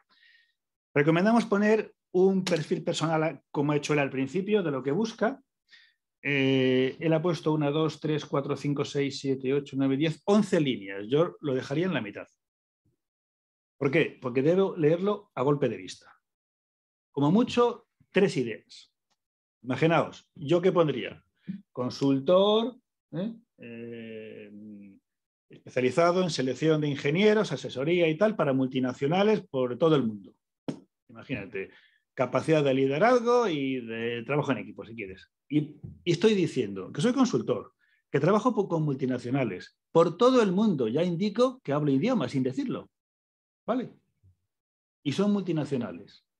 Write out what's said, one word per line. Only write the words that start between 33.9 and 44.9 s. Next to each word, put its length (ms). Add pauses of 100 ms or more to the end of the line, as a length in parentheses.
trabajo 260
en 80
equipo, 260
si 100
quieres. 360 (180)
Y, 300 (240)
y 80
estoy 240
diciendo 560
que 100
soy 120
consultor, 600 (380)
que 80
trabajo 340
po-, 140
con 160
multinacionales 960 (120)
por 260
todo 260
el 80
mundo. 360
Ya 160
indico 580
que 120
hablo 180
idioma 380
sin 140
decirlo, 480 (720)
¿vale? 280 (1120)